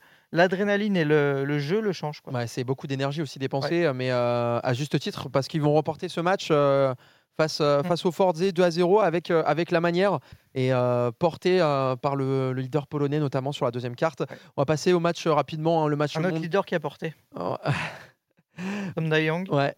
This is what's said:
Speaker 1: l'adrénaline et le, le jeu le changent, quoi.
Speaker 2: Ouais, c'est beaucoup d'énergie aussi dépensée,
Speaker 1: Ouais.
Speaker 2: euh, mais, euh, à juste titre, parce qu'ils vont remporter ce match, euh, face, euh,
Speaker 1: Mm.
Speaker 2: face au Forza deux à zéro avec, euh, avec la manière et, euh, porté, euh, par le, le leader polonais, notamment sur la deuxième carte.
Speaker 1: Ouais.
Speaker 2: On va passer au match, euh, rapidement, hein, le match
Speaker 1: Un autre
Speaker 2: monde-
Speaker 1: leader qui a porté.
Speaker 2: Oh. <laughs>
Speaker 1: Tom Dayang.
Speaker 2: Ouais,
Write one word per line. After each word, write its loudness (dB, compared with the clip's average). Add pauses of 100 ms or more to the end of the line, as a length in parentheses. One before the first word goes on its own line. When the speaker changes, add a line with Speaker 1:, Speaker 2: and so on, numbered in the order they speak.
(320)
Speaker 1:
l'adrénaline 2
et 2
le, 2
le -2
jeu -2
le -2
changent, -8
quoi. -10
Speaker 2:
Ouais, -2
c'est -6
beaucoup -4
d'énergie -2
aussi -8
dépensée, -2
Speaker 1:
Ouais. 2
Speaker 2:
euh, 0
mais, -2
euh, 0
à 0
juste -2
titre, -8
parce 0
qu'ils -2
vont 2
remporter 0
ce -6
match, 0
euh, 4 (400)
face, -2
euh, 4
Speaker 1:
Mm. -4
Speaker 2:
face -2
au 2
Forza 2
deux 2
à 4
zéro 4
avec, 0
euh, 4
avec 0
la 2
manière 2 (340)
et, 0
euh, 2
porté, 0
euh, 2
par -2
le, -2
le -4
leader -4
polonais, -2
notamment -2
sur -2
la 2
deuxième -8
carte. -4
Speaker 1:
Ouais. -8 (180)
Speaker 2:
On -2
va 2
passer 2
au 2
match, 0
euh, 4
rapidement, 0
hein, 2
le 0
match -2
Speaker 1:
Un -2
autre 0
Speaker 2:
monde- -4
Speaker 1:
leader 0
qui -6
a 0
porté. -8 (220)
Speaker 2:
Oh. -6
<laughs> -6
Speaker 1:
Tom -2
Dayang. 0
Speaker 2:
Ouais, 0